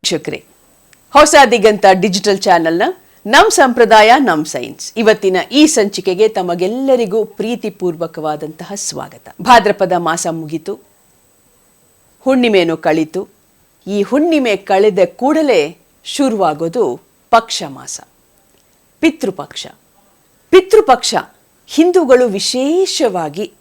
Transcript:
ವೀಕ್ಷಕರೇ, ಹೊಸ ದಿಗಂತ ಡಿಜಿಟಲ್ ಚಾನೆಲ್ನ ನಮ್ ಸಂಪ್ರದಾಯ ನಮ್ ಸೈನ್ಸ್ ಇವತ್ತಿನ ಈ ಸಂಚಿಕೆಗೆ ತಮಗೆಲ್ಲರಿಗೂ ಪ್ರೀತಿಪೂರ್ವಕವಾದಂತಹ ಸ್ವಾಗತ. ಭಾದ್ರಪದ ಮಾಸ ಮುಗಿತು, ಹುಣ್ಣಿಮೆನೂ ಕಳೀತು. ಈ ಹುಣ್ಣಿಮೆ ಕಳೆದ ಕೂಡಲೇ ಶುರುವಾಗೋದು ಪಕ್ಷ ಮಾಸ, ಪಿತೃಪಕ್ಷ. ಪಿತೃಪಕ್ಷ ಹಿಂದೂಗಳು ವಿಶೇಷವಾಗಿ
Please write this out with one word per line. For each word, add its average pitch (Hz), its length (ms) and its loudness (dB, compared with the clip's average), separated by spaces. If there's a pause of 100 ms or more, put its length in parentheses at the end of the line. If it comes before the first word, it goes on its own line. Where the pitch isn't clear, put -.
ವೀಕ್ಷಕರೇ, 151 380 -8 (680)
ಹೊಸ 294 220 4 (160)
ದಿಗಂತ 214 400 2
ಡಿಜಿಟಲ್ 190 460 0
ಚಾನೆಲ್ನ 170 460 0 (420)
ನಮ್ 311 260 4
ಸಂಪ್ರದಾಯ 233 680 4
ನಮ್ 165 260 0
ಸೈನ್ಸ್ - 520 -12
ಇವತ್ತಿನ 214 400 0 (140)
ಈ 294 140 4
ಸಂಚಿಕೆಗೆ 202 600 0
ತಮಗೆಲ್ಲರಿಗೂ 214 1000 -2
ಪ್ರೀತಿಪೂರ್ವಕವಾದಂತಹ 165 1500 -8
ಸ್ವಾಗತ. - 540 -14 (120)
ಭಾದ್ರಪದ 202 500 2
ಮಾಸ 170 400 -2
ಮುಗಿತು, 160 480 -10 (1400)
ಹುಣ್ಣಿಮೆನೂ 208 560 0
ಕಳೀತು. 165 500 -4 (600)
ಈ 202 140 -4
ಹುಣ್ಣಿಮೆ 269 540 0
ಕಳೆದ 196 440 0 (160)
ಕೂಡಲೇ 247 640 0 (260)
ಶುರುವಾಗೋದು 170 1000 -4 (300)
ಪಕ್ಷ 226 360 0
ಮಾಸ, 131 320 -16 (1000)
ಪಿತೃಪಕ್ಷ. 208 680 -4 (840)
ಪಿತೃಪಕ್ಷ 370 680 2 (520)
ಹಿಂದೂಗಳು 302 580 2
ವಿಶೇಷವಾಗಿ 214 1400 -4